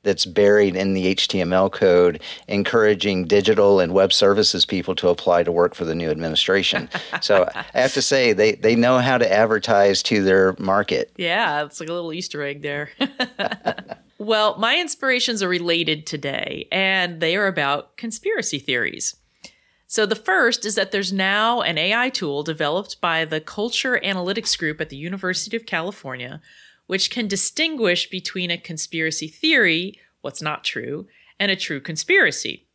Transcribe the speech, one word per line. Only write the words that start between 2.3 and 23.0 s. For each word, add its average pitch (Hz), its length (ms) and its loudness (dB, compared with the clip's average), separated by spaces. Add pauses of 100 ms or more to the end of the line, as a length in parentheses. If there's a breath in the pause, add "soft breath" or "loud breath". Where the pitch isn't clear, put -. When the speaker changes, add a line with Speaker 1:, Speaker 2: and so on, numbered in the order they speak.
Speaker 1:
encouraging 101 760 2
digital 101 560 4
and 87 120 0
web 95 200 4
services 101 520 4
people 92 300 -4
to 90 140 2
apply 87 340 2
to 85 80 0
work 87 240 2
for 87 80 -6
the 80 120 -2
new 82 140 -2
administration. 82 840 0
Speaker 2:
<laughs> - 280 -6
Speaker 1:
So 95 320 4
I - 120 -10 (160)
have 135 140 2
to 135 60 0
say, 127 300 2
they, 107 220 4
they 113 220 2
know 123 240 4
how 127 180 2
to 113 120 2
advertise 101 760 4
to 104 200 2
their 95 360 6
market. 95 580 0
Speaker 2:
Yeah, 165 480 0
it's - 160 -18
like 160 80 -10
a 170 40 -6
little 170 200 -6
Easter 160 300 -8
egg 143 180 -8
there. 147 280 -8 (100)
<laughs> - 960 -6 (220)
Well, 214 380 0
my 240 220 2
inspirations 247 640 -2
are 185 40 -2
related 170 600 -2
today, - 640 -6
and 185 480 -2
they 170 180 0
are 208 80 0
about 147 520 -2
conspiracy 233 600 -6
theories. 123 580 -4 (680 loud breath)
So 214 220 0
the 208 80 -2
first 254 500 0
is 214 80 -4
that 196 180 -2
there's 196 220 -4
now 208 480 0
an 165 160 -2
A 180 160 0
I 247 160 0
tool 147 320 -4
developed 156 580 -4
by 165 260 0